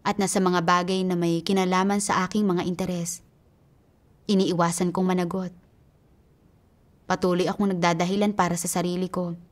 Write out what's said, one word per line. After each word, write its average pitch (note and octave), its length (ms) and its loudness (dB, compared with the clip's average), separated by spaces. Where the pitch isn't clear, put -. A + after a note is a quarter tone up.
At - 160 -4
na G3+ 160 2
sa G3+ 80 2
mga F3+ 240 2
bagay F3+ 400 2
na F#3 80 0
may E3+ 320 0
kinalaman F#3+ 560 2
sa F#3 240 0
aking G#3 240 0
mga F3 160 0
interes, F3+ 560 -6
iniiwasan F3 640 0
kong F#3 160 0
managot. F3+ 400 -4
Patuloy F3+ 480 0
akong G3 240 0
nagdadahilan F3 560 0
para F3 240 0
sa - 80 -6
sarili F3+ 480 -2
ko F3 240 -4